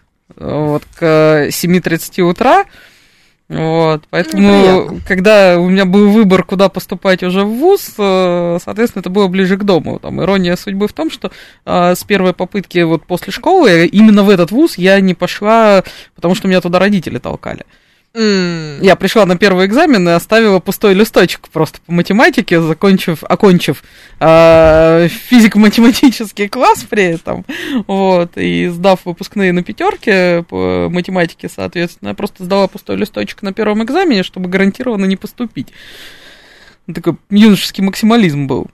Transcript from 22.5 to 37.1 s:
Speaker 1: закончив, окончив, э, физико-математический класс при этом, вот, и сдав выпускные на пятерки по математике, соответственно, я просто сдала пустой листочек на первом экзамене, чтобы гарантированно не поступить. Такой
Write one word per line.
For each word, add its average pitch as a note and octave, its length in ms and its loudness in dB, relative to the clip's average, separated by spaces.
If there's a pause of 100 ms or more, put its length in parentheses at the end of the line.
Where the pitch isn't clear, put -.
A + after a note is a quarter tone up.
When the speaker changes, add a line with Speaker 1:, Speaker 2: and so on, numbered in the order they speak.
Speaker 1:
закончив, E3 640 0
окончив, F3+ 600 0 (360)
э, D#3+ 880 4
физико-математический G#3+ 1400 2
класс D4 400 -2
при G#3 140 -2
этом, F#3 420 -6 (400)
вот, F#3+ 500 0
и F3 340 -2
сдав F3+ 360 0
выпускные F#3 480 -4
на F3+ 80 -2
пятерки F#3+ 880 -2
по F#3 400 -2
математике, F3 600 -6
соответственно, F3 600 -8
я G3+ 60 -10
просто G3+ 300 -10
сдала G3 220 0
пустой - 280 -12
листочек G#3 480 -8
на G3 100 -8
первом G#3+ 300 -4
экзамене, C4+ 400 -2
чтобы F3+ 260 -10
гарантированно G3 560 -2
не F#3+ 100 -2
поступить. - 520 -12 (1200)
Такой E3 240 -4 (140)